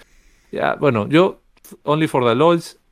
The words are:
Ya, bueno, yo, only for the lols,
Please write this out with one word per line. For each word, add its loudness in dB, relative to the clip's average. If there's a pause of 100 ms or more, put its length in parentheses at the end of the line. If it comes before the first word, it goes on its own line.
(500)
Ya, -4
bueno, 0
yo, 0 (440)
only -2
for 0
the 2
lols, 0 (120)